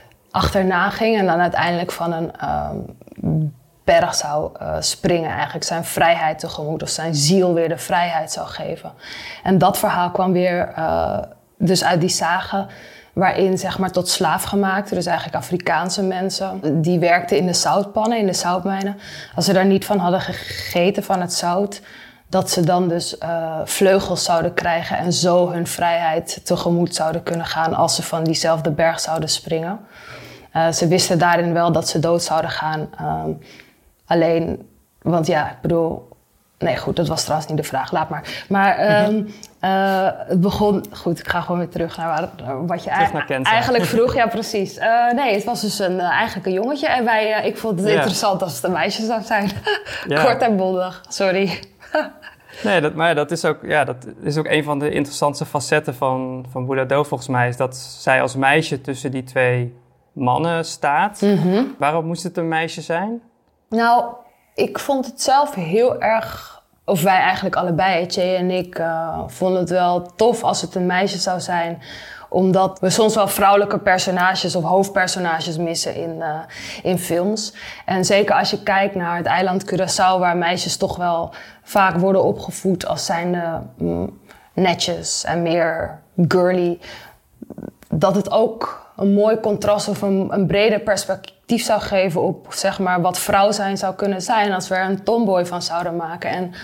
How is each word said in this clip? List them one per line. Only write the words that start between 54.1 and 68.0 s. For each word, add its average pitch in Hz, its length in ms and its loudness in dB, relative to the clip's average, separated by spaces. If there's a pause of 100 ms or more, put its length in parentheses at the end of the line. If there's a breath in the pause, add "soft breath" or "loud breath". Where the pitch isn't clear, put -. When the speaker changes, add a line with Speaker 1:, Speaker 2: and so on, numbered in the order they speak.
Speaker 2:
is 147 160 -2
ook 156 80 0
een 151 180 2
van 147 160 -2
de 147 120 0
interessantste 147 540 -2
facetten 151 500 -2
van, 131 560 -2
van 127 140 -6
Boulado, 135 380 0
volgens 135 260 -6
mij, 123 180 2
is 123 100 -4
dat 127 200 -2
zij - 440 0
als 127 140 -2
meisje 139 460 2
tussen 131 300 -6
die 131 120 -6
twee 123 540 0 (340)
mannen 151 540 0
staat. 165 560 -2
Speaker 1:
Mhm. 196 420 2 (140)
Speaker 2:
Waarom 160 280 0
moest 165 180 -6
het 180 140 -8
een 170 100 -2
meisje 165 340 -4
zijn? 196 400 -4 (480)
Speaker 1:
Nou, 233 340 4 (520 soft breath)
ik - 240 -2
vond 269 260 -2
het - 160 -12
zelf 285 340 2
heel 190 460 2
erg, - 600 -4 (240)
of 175 180 0
wij 185 160 6
eigenlijk 180 360 0
allebei, 180 460 2